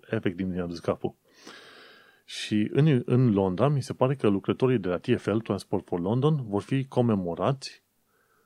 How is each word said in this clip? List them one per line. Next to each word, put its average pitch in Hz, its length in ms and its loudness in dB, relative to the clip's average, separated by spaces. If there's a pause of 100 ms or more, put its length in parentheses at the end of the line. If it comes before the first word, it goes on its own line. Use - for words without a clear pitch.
efectiv 95 380 -4
ne-a 90 180 -4
dus 85 140 -8
capul. - 360 -4 (1120)
Și - 460 -2
în, 139 340 4
în 123 280 4
Londra, 98 340 2
mi 143 140 0
se - 120 -8
pare 135 220 0
că 131 120 0
lucrătorii 110 500 2
de 92 100 -2
la 90 100 -2
T - 80 -10 (120)
F - 80 -6
L, 104 120 2
Transport 101 480 -4
for 90 140 -4
London, 127 480 0
vor 101 140 -2
fi 131 240 -2
comemorați, 107 1000 -2 (640)